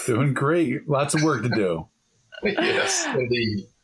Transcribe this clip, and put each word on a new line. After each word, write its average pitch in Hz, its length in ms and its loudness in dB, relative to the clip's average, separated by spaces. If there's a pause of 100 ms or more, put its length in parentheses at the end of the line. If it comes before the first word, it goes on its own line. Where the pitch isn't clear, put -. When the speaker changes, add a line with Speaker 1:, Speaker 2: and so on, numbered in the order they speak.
Speaker 1:
Doing 127 300 2
great. 143 520 0
Lots 143 280 0
of 151 80 2
work 139 220 2
to 123 40 0
do. 90 400 0 (540)
Speaker 2:
<laughs> - 0 -
Yes, 349 640 0
indeed. 117 580 -2 (180)